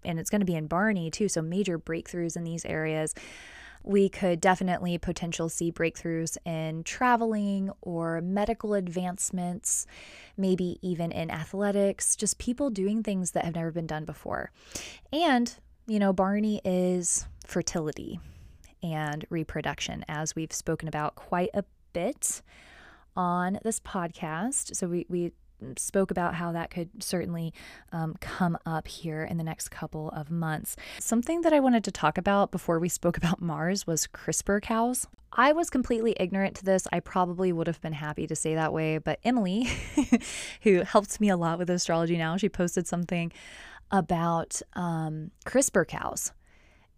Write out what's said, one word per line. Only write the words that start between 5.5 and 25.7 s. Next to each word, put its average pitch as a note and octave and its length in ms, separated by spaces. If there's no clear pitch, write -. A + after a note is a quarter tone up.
breakthroughs E3 760
in D#3+ 380
traveling G#3+ 880
or E3 380
medical G#3 540
advancements, F3+ 1120
maybe F#3 460
even E3+ 300
in E3 200
athletics, G3 840
just - 240
people C4 300
doing G#3 340
things F#3+ 280
that - 140
have E3 100
never E3 160
been E3 160
done D#3 160
before. - 480
And, C4+ 420
you G#3+ 100
know, G3 140
Barney G3+ 540
is F3+ 600
fertility - 760
and D#3 460
reproduction, D#3 800
as D#3 260
we've D#3+ 180
spoken D#3+ 340
about D3+ 280
quite - 380
a G3+ 100
bit - 480
on F3+ 480
this A3 160
podcast. F3 960
So F#3 120
we, F3 220
we F3 220